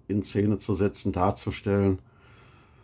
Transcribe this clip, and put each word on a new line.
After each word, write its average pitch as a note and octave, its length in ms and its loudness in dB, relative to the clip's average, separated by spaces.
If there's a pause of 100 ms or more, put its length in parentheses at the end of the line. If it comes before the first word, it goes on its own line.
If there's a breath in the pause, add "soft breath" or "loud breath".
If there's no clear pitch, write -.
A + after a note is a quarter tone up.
in G2 120 0
Szene G2+ 360 0
zu - 160 -4
setzen, G2 400 0
darzustellen. G2 840 0 (840 soft breath)